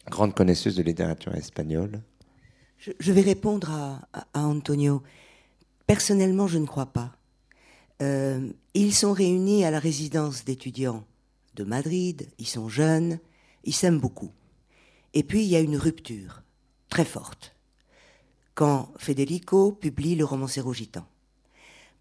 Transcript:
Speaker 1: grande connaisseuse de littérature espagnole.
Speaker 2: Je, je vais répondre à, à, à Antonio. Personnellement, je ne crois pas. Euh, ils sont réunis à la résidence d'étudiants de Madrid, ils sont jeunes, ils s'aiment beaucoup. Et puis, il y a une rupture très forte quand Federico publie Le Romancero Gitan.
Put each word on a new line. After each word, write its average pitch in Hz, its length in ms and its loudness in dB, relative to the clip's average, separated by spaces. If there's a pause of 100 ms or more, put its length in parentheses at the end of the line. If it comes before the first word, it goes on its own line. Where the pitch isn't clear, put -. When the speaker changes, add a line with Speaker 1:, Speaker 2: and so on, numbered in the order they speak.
Speaker 1:
grande 101 260 0
connaisseuse 92 400 4
de 90 80 0
littérature 85 500 -2
espagnole. 87 680 -6 (760)
Speaker 2:
Je, - 220 -14
je 160 120 0
vais 190 100 8
répondre 196 500 0
à, 139 420 -8
à, - 200 -14
à 147 120 0
Antonio. 143 560 0 (880)
Personnellement, 196 580 4
je 170 140 0
ne 151 80 0
crois 139 200 -6
pas. 120 280 -8 (880)
Euh, 135 460 -2 (260)
ils 202 180 4
sont 202 200 4
réunis 190 500 4
à 156 80 2
la 156 80 0
résidence 147 680 -2
d'étudiants 127 600 -6 (500)
de 104 80 -8
Madrid, 160 640 -4 (100)
ils 113 100 -12
sont 113 220 -8
jeunes, 160 500 2 (440)
ils 151 100 -4
s'aiment 170 260 4
beaucoup. - 320 -4 (840)
Et 147 100 4
puis, 202 200 0
il 196 60 0
y 170 60 4
a 160 40 6
une 151 180 2
rupture 113 680 -6 (460)
très 165 160 2
forte - 500 -12 (1000)
quand 143 440 2
Federico 175 720 0
publie 156 440 -4
Le 151 100 2
Romancero 131 480 -4
Gitan. 107 340 -12 (920)